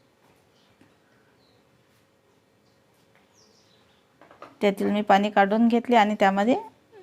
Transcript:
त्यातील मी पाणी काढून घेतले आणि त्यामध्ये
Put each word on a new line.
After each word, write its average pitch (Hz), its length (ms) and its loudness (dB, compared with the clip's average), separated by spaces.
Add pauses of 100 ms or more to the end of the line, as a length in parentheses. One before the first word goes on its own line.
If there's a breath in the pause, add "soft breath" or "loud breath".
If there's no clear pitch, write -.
(4000)
त्यातील 202 300 -2
मी 208 100 -4
पाणी 208 280 2
काढून 208 380 0
घेतले 240 280 0
आणि 214 240 2
त्यामध्ये 202 360 2 (480)